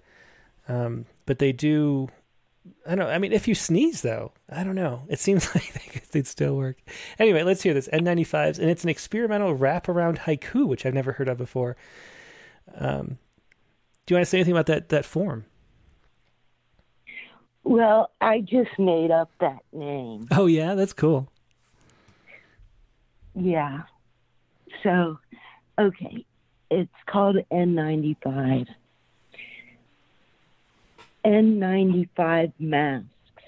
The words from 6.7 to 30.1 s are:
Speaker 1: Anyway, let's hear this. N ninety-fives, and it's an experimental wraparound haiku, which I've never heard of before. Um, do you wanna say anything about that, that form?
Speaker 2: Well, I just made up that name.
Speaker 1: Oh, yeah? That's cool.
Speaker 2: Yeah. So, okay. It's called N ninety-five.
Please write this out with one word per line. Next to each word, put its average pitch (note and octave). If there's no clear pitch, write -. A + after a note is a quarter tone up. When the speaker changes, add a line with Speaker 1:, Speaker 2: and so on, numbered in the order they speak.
Speaker 1:
Anyway, F#3+
let's F#3+
hear F3
this. C#3
N E3
ninety-fives, D#3+
and E3
it's E3+
an F3
experimental G#3
wraparound E3+
haiku, G#3
which C3
I've C3
never C3
heard C3
of B2
before. B2
Um, C3
do F3+
you -
wanna F3
say F#3
anything F3
about D#3+
that, D#3
that D3
form? D#3+
Speaker 2:
Well, A3+
I A3
just A#3+
made E3
up E3
that C3+
name. B2+
Speaker 1:
Oh, F3+
yeah? E3
That's G3
cool. C3+
Speaker 2:
Yeah. D#3+
So, F3
okay. G3+
It's F3
called G3
N F3
ninety-five. D3+